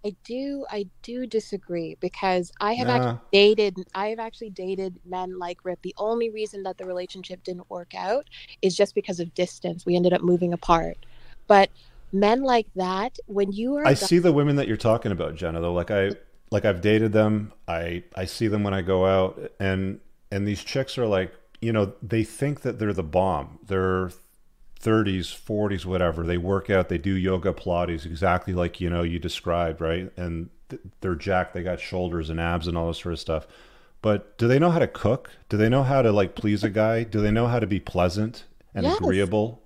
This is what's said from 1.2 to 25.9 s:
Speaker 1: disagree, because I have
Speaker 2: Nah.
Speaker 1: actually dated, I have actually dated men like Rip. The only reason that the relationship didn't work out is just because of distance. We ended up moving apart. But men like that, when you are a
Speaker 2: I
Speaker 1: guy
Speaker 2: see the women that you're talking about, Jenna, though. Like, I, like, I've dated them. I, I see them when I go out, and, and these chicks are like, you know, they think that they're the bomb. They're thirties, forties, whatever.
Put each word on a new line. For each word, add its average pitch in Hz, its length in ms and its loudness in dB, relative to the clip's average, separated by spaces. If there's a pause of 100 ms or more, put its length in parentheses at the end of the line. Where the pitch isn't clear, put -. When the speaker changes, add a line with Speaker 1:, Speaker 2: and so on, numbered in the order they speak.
Speaker 1:
disagree, 175 720 -6
because 185 500 -2 (100)
I 208 120 0
have 247 160 -2
Speaker 2:
Nah. 247 60 2
Speaker 1:
actually 123 260 0 (100)
dated, 208 440 6 (200)
I 202 140 -2
have 226 100 -6
actually 226 320 -12
dated 185 540 -8
men 185 340 -8
like 180 260 -10
Rip. 180 180 -6
The 185 160 -10
only 226 320 -2
reason 214 320 -8
that 185 160 -8
the 185 80 -12
relationship 180 580 -10
didn't 180 260 -10
work 180 240 -12
out 196 320 -2 (360)
is 185 120 2
just 202 200 2
because 185 260 -4
of 170 140 -8
distance. 180 520 -6
We 175 80 4
ended 180 200 4
up - 80 0
moving 175 320 2
apart. 165 420 2 (500)
But 196 220 8 (440)
men 208 300 2
like 240 340 2
that, 190 500 -4
when 202 260 -2
you 240 240 -2
are 285 60 -4
a 302 60 4
Speaker 2:
I - 20 6
Speaker 1:
guy 139 40 6
Speaker 2:
see 175 240 4
the 175 140 6
women 143 240 4
that 139 120 0
you're 107 100 0
talking 110 340 2
about, 80 220 -4
Jenna, 82 260 -4
though. 87 140 0
Like, 87 160 -2
I, 101 220 2 (380)
like, 104 140 0
I've 95 160 2
dated 107 320 4
them. 107 400 2 (160)
I, 85 340 -4 (140)
I 95 80 -4
see 110 240 -4
them 104 160 0
when 101 80 0
I 95 80 0
go 92 240 2
out, 95 560 2
and, 95 400 -2 (320)
and 101 160 -2
these 101 160 -4
chicks - 320 -4
are 120 100 0
like, 95 280 0 (260)
you 113 120 0
know, 101 200 2 (100)
they 110 220 0
think 139 380 -4
that 120 160 -4
they're 104 160 0
the 92 80 -2
bomb. 80 640 0
They're 92 460 0 (680)
thirties, 98 500 2
forties, 101 540 -4
whatever. 87 400 0